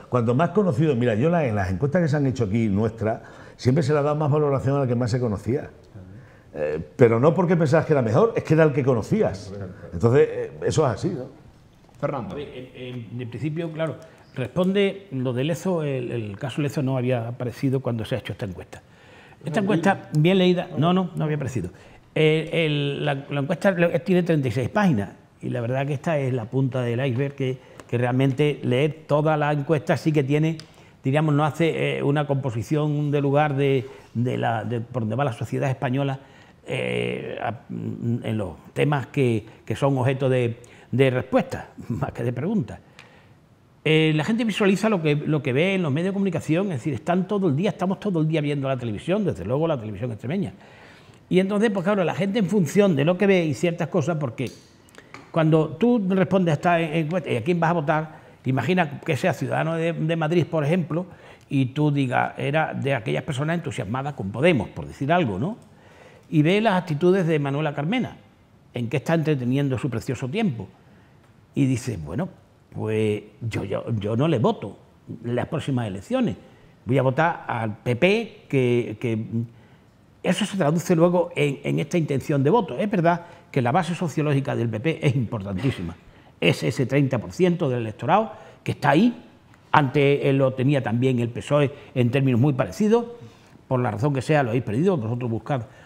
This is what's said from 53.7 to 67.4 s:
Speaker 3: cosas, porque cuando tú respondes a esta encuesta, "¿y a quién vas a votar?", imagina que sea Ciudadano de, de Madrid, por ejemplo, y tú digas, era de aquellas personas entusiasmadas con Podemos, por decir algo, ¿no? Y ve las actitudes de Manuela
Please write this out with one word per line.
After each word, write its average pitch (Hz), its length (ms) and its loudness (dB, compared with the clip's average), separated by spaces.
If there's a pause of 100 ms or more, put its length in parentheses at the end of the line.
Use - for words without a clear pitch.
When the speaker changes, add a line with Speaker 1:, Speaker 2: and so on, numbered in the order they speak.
Speaker 3:
cosas, 160 300 0
porque 127 340 -6 (800)
cuando 156 380 4
tú 240 400 2
respondes 185 420 2
a 147 40 4
esta 170 260 2
encuesta, 160 500 -2
"¿y 123 60 2
a 110 80 -2
quién 175 120 2
vas 165 120 2
a 175 40 2
votar?", 156 420 -2 (280)
imagina 135 560 0
que 151 160 -2
sea 170 180 0
Ciudadano 139 420 -2
de, 165 180 -2
de 156 240 -2
Madrid, 160 280 2
por 156 200 -2
ejemplo, 170 400 0 (440)
y 135 180 2
tú 151 220 0
digas, 127 480 0
era 139 360 -2
de 123 200 -2
aquellas 143 300 -2
personas 151 320 -4
entusiasmadas 135 580 -6
con 98 160 -8
Podemos, 117 380 2
por - 180 -10
decir 135 280 -6
algo, 120 260 0
¿no? 190 160 -4 (720)
Y 156 120 4
ve 180 180 2
las 220 140 2
actitudes 180 520 2
de 160 140 2
Manuela 143 340 -2